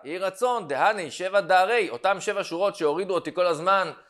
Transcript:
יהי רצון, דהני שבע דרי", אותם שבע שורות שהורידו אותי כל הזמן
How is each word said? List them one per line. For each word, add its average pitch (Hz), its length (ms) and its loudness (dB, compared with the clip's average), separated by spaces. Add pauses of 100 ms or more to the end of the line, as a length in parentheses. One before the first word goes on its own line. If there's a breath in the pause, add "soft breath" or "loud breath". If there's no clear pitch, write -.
יהי 147 140 -10
רצון, 196 500 -2
דהני 160 440 0
שבע 190 300 0
דרי", 185 480 4
אותם 165 320 0
שבע 202 220 -4
שורות 190 320 -2
שהורידו 170 380 0
אותי 160 200 -4
כל 180 120 2
הזמן 175 460 0 (180 soft breath)